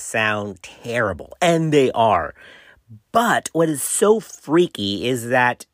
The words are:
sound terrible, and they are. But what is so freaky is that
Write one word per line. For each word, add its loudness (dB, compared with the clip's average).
sound -4
terrible, -6
and 2
they 6
are. 2
But 0
what 2
is -4
so -2
freaky -2
is -4
that 0